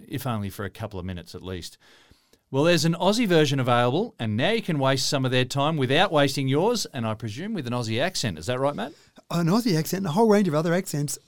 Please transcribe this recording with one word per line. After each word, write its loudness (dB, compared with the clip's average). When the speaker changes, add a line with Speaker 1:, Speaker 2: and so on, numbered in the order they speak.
Speaker 1:
if -8
only -4
for -10
a -8
couple -10
of -8
minutes -10
at -14
least. -10
Well, 0
there's 4
an 2
Aussie 2
version 4
available, 2
and -2
now 2
you 0
can -2
waste 2
some 0
of 0
their 2
time 0
without 2
wasting 2
yours, 0
and -4
I -2
presume -8
with -6
an -4
Aussie -2
accent. -4
Is -12
that -2
right, 0
Matt? -8
Speaker 2:
An 0
Aussie 2
accent -2
and -4
a -4
whole 4
range 4
of 0
other 2
accents. -2